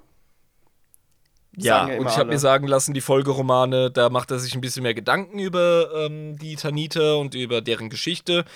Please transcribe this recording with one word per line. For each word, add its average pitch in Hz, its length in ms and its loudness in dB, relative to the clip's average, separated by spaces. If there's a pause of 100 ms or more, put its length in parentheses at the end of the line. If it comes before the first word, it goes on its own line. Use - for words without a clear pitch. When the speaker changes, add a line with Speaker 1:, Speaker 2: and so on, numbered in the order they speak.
(1600)
Speaker 1:
Ja, 110 220 2
Speaker 2:
Sagen 87 80 2
ja 135 80 -4
Speaker 1:
und 120 60 -2
Speaker 2:
immer 127 100 -2
Speaker 1:
ich 113 60 2
hab 131 80 2
Speaker 2:
alle. 117 80 -2
Speaker 1:
mir 143 60 0
sagen 139 280 4
lassen, 139 260 2
die 139 80 -4
Folgeromanen, 131 920 2
da 120 180 4
macht 127 200 -2
er 131 100 -2
sich 123 140 -8
ein 127 80 -6
bisschen 127 220 -6
mehr 117 100 0
Gedanken 170 460 -2
über, 175 560 2
ähm, 151 420 -6
die 156 180 -12
Taniter 151 600 0
und 139 160 -4
über 120 280 -2
deren 113 280 -4
Geschichte. 170 560 -2 (100)